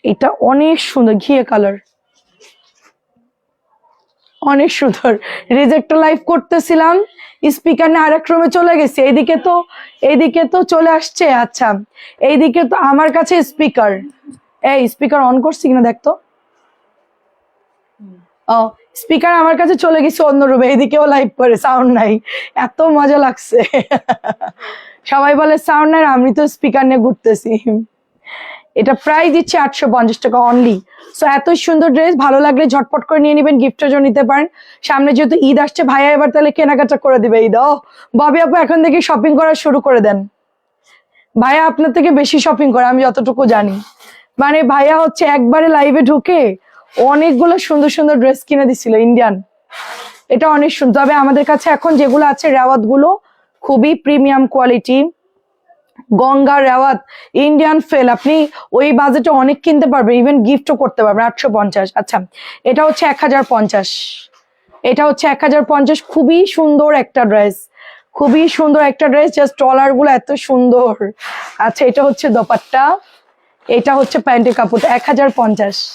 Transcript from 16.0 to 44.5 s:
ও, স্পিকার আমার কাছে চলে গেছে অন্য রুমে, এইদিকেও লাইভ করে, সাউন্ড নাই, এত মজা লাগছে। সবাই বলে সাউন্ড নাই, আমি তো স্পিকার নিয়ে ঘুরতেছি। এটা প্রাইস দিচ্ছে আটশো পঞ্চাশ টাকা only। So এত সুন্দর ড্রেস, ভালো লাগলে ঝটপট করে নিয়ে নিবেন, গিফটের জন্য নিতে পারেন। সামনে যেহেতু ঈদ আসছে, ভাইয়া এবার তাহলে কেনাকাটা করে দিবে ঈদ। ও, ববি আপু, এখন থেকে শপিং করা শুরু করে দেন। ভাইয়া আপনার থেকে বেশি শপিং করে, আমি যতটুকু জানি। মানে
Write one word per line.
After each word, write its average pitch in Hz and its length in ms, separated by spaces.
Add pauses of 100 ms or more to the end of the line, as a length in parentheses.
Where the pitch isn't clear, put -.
ও, - 20 (420)
স্পিকার 330 320 (100)
আমার 320 180
কাছে 349 140 (100)
চলে 320 200
গেছে 320 160 (100)
অন্য 277 100 (100)
রুমে, 254 220
এইদিকেও 277 320 (100)
লাইভ 269 140 (120)
করে, 240 140 (100)
সাউন্ড 254 340
নাই, 214 140 (520)
এত - 140 (180)
মজা 285 280
লাগছে। 247 340 (1500)
সবাই 277 300
বলে 311 140 (140)
সাউন্ড 302 260
নাই, 320 100 (120)
আমি 254 220
তো 302 40 (120)
স্পিকার 269 340
নিয়ে 262 160
ঘুরতেছি। 226 480 (1300)
এটা 240 120 (120)
প্রাইস 311 320
দিচ্ছে 339 280
আটশো 277 300
পঞ্চাশ 226 300
টাকা 247 140 (120)
only। 240 260 (420)
So - 60 (120)
এত 277 100 (200)
সুন্দর 330 300
ড্রেস, 320 160 (120)
ভালো 269 220
লাগলে 294 260
ঝটপট 277 360
করে 311 160
নিয়ে 294 140
নিবেন, 294 240
গিফটের 277 300
জন্য 277 160
নিতে 247 220
পারেন। 285 160 (420)
সামনে 277 280
যেহেতু 294 200 (120)
ঈদ 262 160
আসছে, - 260
ভাইয়া 277 260
এবার 294 180
তাহলে 302 220
কেনাকাটা 285 480
করে 262 200
দিবে 226 220
ঈদ। 220 100 (100)
ও, - 20 (500)
ববি 294 260
আপু, 311 100 (100)
এখন 330 200
থেকে 320 140 (100)
শপিং 294 320
করা 320 120 (120)
শুরু 285 220
করে 254 200
দেন। 202 120 (1160)
ভাইয়া 269 340
আপনার 302 260
থেকে 339 140 (100)
বেশি 294 260
শপিং 285 280
করে, 247 180
আমি 254 140
যতটুকু 247 360 (120)
জানি। 208 220 (680)
মানে 294 160 (140)